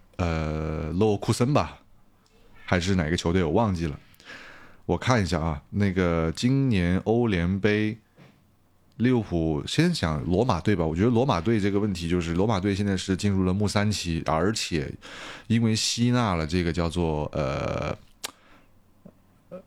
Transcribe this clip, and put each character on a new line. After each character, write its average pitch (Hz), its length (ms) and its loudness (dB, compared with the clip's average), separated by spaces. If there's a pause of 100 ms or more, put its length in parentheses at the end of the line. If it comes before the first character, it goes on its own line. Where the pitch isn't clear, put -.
(180)
呃， 78 720 -4
勒 90 140 2
沃 104 100 2
库 - 160 -2
森 123 220 0
吧， 92 260 0 (840)
还 92 120 2
是 90 180 0
哪 80 140 0
个 85 60 0
球 85 160 0
队 92 100 4
我 78 100 0
忘 104 220 2
记 82 120 -2
了。 73 120 -6 (880)
我 87 120 0
看 120 260 2
一 - 20 0
下 80 140 0
啊， 78 300 -2
那 101 240 0
个 85 420 2
今 135 320 0
年 90 380 2
欧 117 220 2
联 92 300 0
杯， 107 400 0 (1000)
利 120 140 2
物 123 100 2
浦， 80 460 0
先 170 240 2
讲 80 320 -2
罗 90 220 2
马 95 160 0
队 107 120 2
吧。 85 120 0
我 80 100 -2
觉 87 60 2
得 117 80 4
罗 120 160 2
马 101 160 0
队 110 180 0
这 98 100 0
个 101 80 0
问 101 160 0
题 85 140 -6
就 87 140 2
是， 82 120 -2
罗 92 140 2
马 104 140 0
队 101 120 2
现 101 120 -2
在 98 100 0
是 95 220 -2
进 104 120 0
入 95 140 2
了 92 100 2
穆 104 140 0
三 104 240 0
期， 85 340 -2
而 85 280 2
且 80 360 -4 (580)
因 113 140 2
为 113 140 2
吸 120 360 0
纳 117 240 2
了 80 120 -2
这 87 160 0
个 85 80 0
叫 85 160 0
做， 80 460 0
呃， 69 640 -4 (1700)